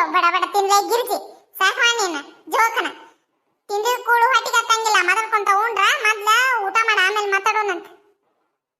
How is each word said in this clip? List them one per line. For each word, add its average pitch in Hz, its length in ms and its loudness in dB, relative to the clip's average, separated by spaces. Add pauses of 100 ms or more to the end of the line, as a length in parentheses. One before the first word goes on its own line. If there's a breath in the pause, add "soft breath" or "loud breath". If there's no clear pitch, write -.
(120)
ಬಡ 349 220 2
ಬಡ 359 180 0
ತಿನ್ಲೇ 392 260 2 (120)
ಗಿರ್ಜಿ, 466 280 -2 (400)
ಸಾಕ್ 415 220 0
ಮಾಡ್ 466 200 2
ನೀನ್ 349 200 -2 (320)
ಜೋಕನ. 453 360 0 (840)
ತಿಂದಿದ್ 453 360 -2
ಕೂಳು 466 200 2
ಹೊಟ್ಟಿಗೆ 494 320 0
ಹತ್ತಂಗಿಲ್ಲ, 453 500 2
ಮೊದಲ್ 440 240 0
ಕುಂತ 415 180 0 (100)
ಉಂಡ್ರ, 415 260 0 (180)
ಮೊದ್ಲ 427 260 0 (340)
ಊಟ 392 220 -2
ಮಾಡ, 427 200 0
ಆಮೇಲ್ 403 260 -2
ಮಾತಾಡೋಣಂತ. 403 560 0 (920)